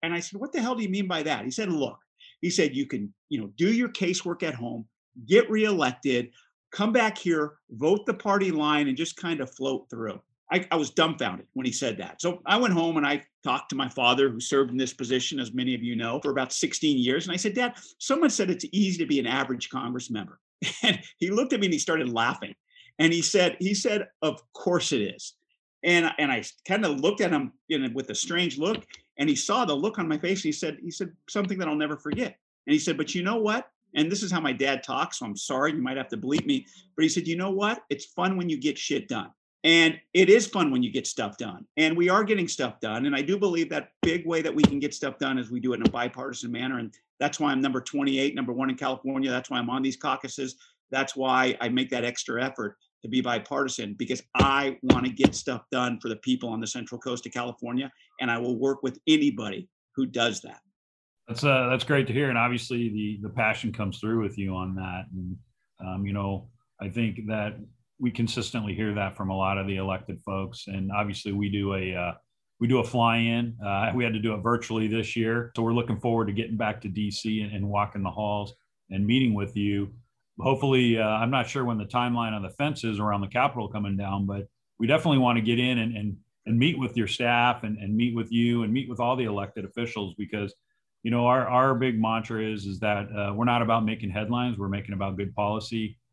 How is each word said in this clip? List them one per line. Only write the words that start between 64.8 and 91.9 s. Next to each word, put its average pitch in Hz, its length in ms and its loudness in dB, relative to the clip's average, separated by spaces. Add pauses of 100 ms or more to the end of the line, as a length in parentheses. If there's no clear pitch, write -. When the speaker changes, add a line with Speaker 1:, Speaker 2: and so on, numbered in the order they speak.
Speaker 2:
And, 92 240 -8 (480)
um, 92 220 -4
you 98 60 -4
know, 98 360 -4 (320)
I 101 80 -8
think 110 380 -2
that 107 300 -4 (420)
we 123 120 0
consistently 110 640 -2
hear 104 200 -2
that 98 220 -2
from 95 140 -4
a 95 60 -2
lot 95 200 0
of 98 100 -2
the 98 100 -2
elected 95 440 -4
folks. 95 460 -8
And 98 260 -4
obviously 101 400 -4
we 101 160 0
do 98 260 0
a, 92 200 -4
uh, 87 180 -4 (480)
we 117 80 2
do 127 100 4
a 117 60 2
fly-in. 117 800 2
Uh, 101 300 0
we 123 100 2
had 113 80 0
to 110 80 -2
do 110 140 0
it 101 80 -6
virtually 113 440 0
this 110 300 -2
year. 117 400 0
So 117 60 0
we're 113 100 2
looking 117 260 0
forward 113 280 2
to 101 80 -2
getting 113 240 -4
back 107 240 -2
to 107 60 -6
D 101 220 -2
C 107 300 -4
and, 104 120 -6
and 101 160 -4
walking 101 340 -2
the 95 80 -2
halls 104 440 -4 (360)
and 98 160 0
meeting 120 260 4
with 101 240 -2
you. 101 360 -2 (460)
Hopefully, 131 600 4
uh, 110 100 2
I'm 110 220 0
not 131 180 2
sure 135 160 -2
when 117 140 0
the 104 80 -6
timeline 120 480 0
on 104 80 -4
the 92 80 -6
fence 147 340 -4
is 110 160 -2
around 101 220 0
the 101 60 -6
Capitol 123 380 0
coming 101 300 -2
down, 98 300 -2
but 101 200 -4 (320)
we 113 80 0
definitely 156 300 4
wanna 120 240 4
get 117 180 2
in 123 200 2
and, 113 180 0
and, 104 200 -4 (280)
and 113 140 2
meet 139 200 4
with 123 200 -2
your 107 100 2
staff 120 560 2
and, 107 140 -4
and 101 180 -2
meet 120 180 2
with 113 160 -2
you 117 320 4
and 107 80 0
meet 123 200 0
with 120 100 -6
all 123 160 2
the 127 80 0
elected 101 400 -4
officials, 104 540 -6
because, 104 360 -4 (480)
you 117 80 -2
know, 120 160 2
our, 123 220 4
our 131 260 4
big 120 240 0